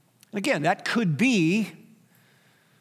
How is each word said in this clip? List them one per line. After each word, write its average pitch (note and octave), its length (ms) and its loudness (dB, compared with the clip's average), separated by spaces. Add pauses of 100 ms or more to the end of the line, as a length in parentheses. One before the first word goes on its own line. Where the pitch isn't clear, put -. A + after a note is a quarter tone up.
(320)
And G#3 60 -6
again, G3 240 -2
that F#3 220 0
could F#3 320 0
be, F#3+ 540 2 (1120)